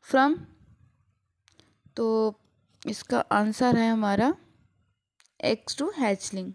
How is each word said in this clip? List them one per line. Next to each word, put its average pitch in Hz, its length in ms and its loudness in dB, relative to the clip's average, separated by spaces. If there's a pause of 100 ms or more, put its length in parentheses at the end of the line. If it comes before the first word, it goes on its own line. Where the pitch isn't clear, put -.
(120)
from, 285 280 4 (1600)
तो 220 440 0 (480)
इसका 233 320 -2
आंसर 220 580 2
है 226 140 2
हमारा 220 440 2 (1080)
eggs - 320 -4
to 320 220 -4
hatchling। 196 540 -4